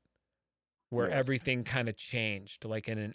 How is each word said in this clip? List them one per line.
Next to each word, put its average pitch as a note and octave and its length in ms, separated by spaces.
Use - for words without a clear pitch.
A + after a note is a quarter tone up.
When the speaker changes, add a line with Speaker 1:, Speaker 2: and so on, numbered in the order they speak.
Speaker 1:
where A#2+ 180
Speaker 2:
Yes. - 20
Speaker 1:
everything C3 540
kinda A#2 280
changed, G#2 720
like, A2 240
in A2 100
an G#2+ 160